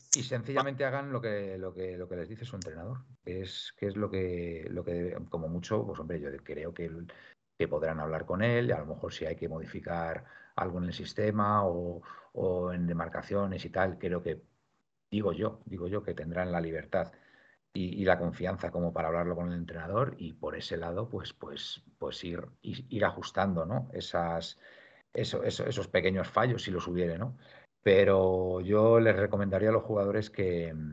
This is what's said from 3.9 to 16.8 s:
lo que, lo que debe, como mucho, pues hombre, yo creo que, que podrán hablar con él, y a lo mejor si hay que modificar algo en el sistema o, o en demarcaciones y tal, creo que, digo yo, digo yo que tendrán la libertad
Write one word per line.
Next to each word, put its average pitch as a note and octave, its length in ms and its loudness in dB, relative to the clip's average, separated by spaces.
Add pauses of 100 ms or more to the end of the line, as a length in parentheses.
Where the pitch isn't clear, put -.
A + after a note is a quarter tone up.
lo G#2 120 0
que, F2 600 -4
lo F2 160 -6
que F2 80 -2
debe, F2 360 -4
como E2 200 -4
mucho, G#2+ 360 0
pues D#2+ 140 -6
hombre, D#2 220 -6
yo C#2+ 80 -6 (120)
creo D2+ 320 -8
que, E2+ 160 -6 (680)
que E2 80 0
podrán D#2+ 320 0
hablar D#2 260 -2
con F2+ 160 0
él, A#2+ 280 4
y - 20 4
a D#2+ 80 0
lo D2+ 60 -6
mejor D#2 260 -6
si - 140 -6
hay D#2+ 100 -4
que E2 140 -4
modificar E2 760 -6 (320)
algo F2+ 220 -2
en F2 80 -2
el E2+ 80 -4
sistema G#2 760 2
o, F2 340 -2 (300)
o F2+ 400 0
en F2+ 160 0
demarcaciones E2+ 760 -2
y - 40 -8
tal, F#2 280 0
creo F2 260 -2
que, D#2 180 -4 (680)
digo G2+ 240 2
yo, G2+ 320 -2
digo F#2 240 -6
yo G2 120 -2
que E2+ 120 -4
tendrán E2+ 400 -2
la E2+ 80 0
libertad E2 500 -2 (600)